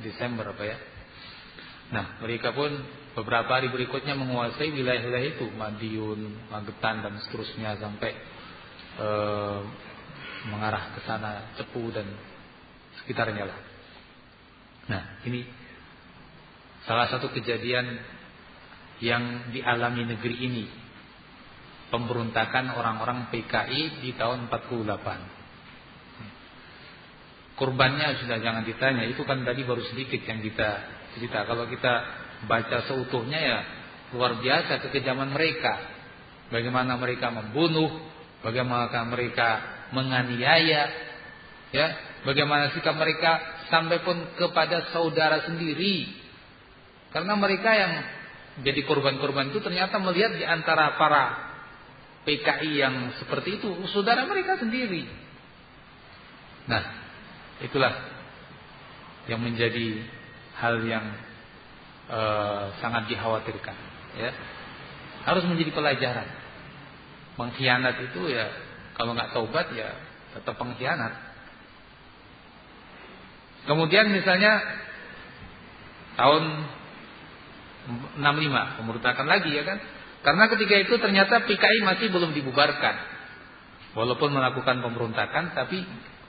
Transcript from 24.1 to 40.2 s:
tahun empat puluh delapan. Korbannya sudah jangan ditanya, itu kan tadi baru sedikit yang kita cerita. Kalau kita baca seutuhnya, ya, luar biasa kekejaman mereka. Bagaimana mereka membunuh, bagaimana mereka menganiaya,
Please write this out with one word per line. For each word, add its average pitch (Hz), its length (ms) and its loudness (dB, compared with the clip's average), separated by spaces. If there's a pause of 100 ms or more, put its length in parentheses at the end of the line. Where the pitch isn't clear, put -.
tahun 120 320 -2
empat 117 160 -4
puluh 117 160 -2
delapan. 98 400 -4 (2250)
Korbannya 131 720 2
sudah 117 160 -2
jangan 113 240 0
ditanya, 120 400 2
itu 127 160 -2
kan 131 240 0
tadi 123 160 0
baru 120 240 -2
sedikit 127 400 -4
yang 110 160 -6
kita 107 400 -2 (320)
cerita. 110 320 -4
Kalau 117 240 -2
kita 123 220 2 (580)
baca 117 280 2 (120)
seutuhnya, 131 480 -2
ya, 131 200 2 (600)
luar 120 240 2
biasa 143 400 2
kekejaman 135 480 0
mereka. 139 480 2 (720)
Bagaimana 123 480 2
mereka 123 320 0
membunuh, 147 720 2 (400)
bagaimana 120 640 0
mereka 117 560 2 (320)
menganiaya, 131 960 4 (800)